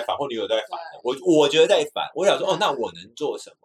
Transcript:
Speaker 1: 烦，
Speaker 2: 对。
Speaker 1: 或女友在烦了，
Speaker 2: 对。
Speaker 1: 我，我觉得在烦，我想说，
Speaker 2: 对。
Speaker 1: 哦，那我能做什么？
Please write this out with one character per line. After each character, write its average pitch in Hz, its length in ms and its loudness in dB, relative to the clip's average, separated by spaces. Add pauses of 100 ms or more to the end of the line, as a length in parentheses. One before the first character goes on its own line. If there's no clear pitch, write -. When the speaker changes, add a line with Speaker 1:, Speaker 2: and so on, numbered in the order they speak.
Speaker 1:
烦， - 100 -4
Speaker 2:
对。 127 40 -12
Speaker 1:
或 139 80 -4
女 120 80 -8
友 104 120 -4
在 110 80 0 (140)
烦 - 100 -10
了， - 220 -16
Speaker 2:
对。 131 240 -6
Speaker 1:
我， 160 160 6
我 143 80 4
觉 156 100 2
得 160 60 8
在 180 180 2 (100)
烦， 151 200 -6
我 165 120 -4
想 165 120 4
说， - 80 -4
Speaker 2:
对。 190 80 0
Speaker 1:
哦， 156 60 -2
那 190 120 2
我 110 220 -6
能 92 220 -20
做 131 220 -6
什 - 120 -18
么？ - 160 -20